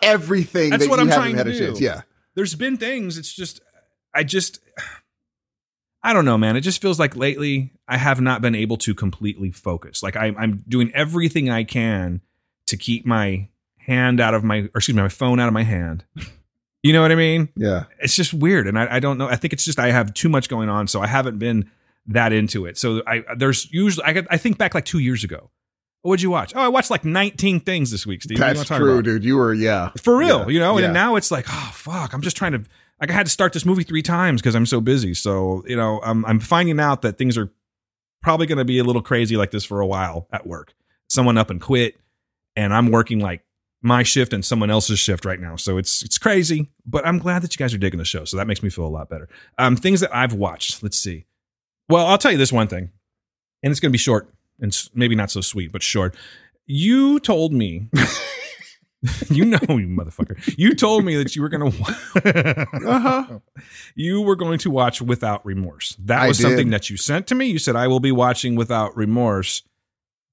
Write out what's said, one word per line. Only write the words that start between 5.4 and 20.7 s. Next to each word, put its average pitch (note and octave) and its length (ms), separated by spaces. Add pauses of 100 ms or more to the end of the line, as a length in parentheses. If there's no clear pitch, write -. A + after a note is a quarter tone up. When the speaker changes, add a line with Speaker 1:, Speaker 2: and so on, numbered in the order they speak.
Speaker 2:
I A3+ 120
don't F3 120
know, A#2 120
man. A2 180
It C3+ 60
just F3+ 200
feels F#3 160
like D3 180
lately C3+ 560 (160)
I B2 100
have C3 240
not B2+ 200
been A#2 140
able A2 220
to G#2 180
completely G2 560
focus. - 500
Like, F#2+ 140
I, A2 240
I'm A2 280
doing A#2+ 280
everything D#3 540
I A2+ 160
can F#2+ 560 (460)
to G2+ 100
keep A#2 280
my G2+ 440 (280)
hand B2+ 440
out A2+ 120
of A2 100
my, G#2+ 160
or G2+ 160
excuse G2+ 200
me, G2+ 80
my G2 60
phone B2 300
out A#2+ 80
of A2+ 60
my A2 100
hand. F2 420 (100)
<laughs> - 80 (580)
You D3+ 120
know D#3+ 80
what D#3+ 100
I D#3+ 40
mean? D#3+ 420
Speaker 1:
Yeah. G2 260 (160)
Speaker 2:
It's C#3+ 160
just E3+ 180
weird. D#3 320
And G#2 140
I, A#2 160
I C3 60
don't C#3 160
know. C3+ 100
I B2 80
think - 160
it's - 140
just, D3+ 140
I B2 120
have A2+ 220
too - 160
much C3+ 180
going A2 220
on. G2+ 180